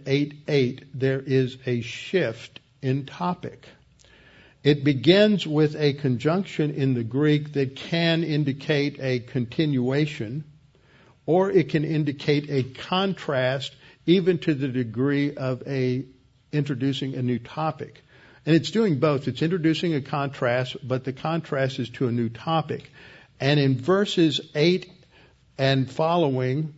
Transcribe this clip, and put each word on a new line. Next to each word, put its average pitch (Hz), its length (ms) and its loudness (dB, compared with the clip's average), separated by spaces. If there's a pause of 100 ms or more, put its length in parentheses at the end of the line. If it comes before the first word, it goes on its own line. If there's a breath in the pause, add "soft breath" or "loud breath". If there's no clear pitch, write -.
eight 143 280 0 (140)
eight, 135 360 0 (100)
there 135 260 0
is 131 460 0
a 120 160 -2
shift - 760 -4 (200)
in 135 240 -2
topic. - 640 -8 (960 soft breath)
It 143 200 4
begins 170 640 4
with 151 300 0
a 147 160 2
conjunction 147 760 0
in 135 240 0
the 117 100 -2
Greek 147 480 0
that 139 240 -2
can 165 480 0
indicate 147 760 0
a 131 200 -2
continuation, 131 1300 -2 (840 soft breath)
or 185 240 2
it 160 180 4
can 151 160 0
indicate 147 640 0
a 139 140 0
contrast, 135 1120 -2 (300 loud breath)
even 180 320 4
to 160 160 0
the 135 140 -2
degree 131 680 0
of 131 300 -4
a, 131 400 -2 (440)
introducing 139 640 -2
a 131 80 -4
new 123 160 0
topic. - 640 -8 (440 loud breath)
And 156 100 6
it's 156 140 0
doing 196 300 2
both. 143 280 2
It's 120 140 -2
introducing 160 520 0
a 139 60 -2
contrast, 135 840 -2
but 127 220 -4
the 131 80 -6
contrast 139 680 -2
is 120 120 -4
to 131 180 -2
a 117 40 -2
new 117 180 -2
topic. 151 600 -4 (480 loud breath)
And 143 220 4
in 135 160 4
verses 180 640 2 (140)
eight 175 360 2 (680 soft breath)
and 135 320 2
following, 151 880 0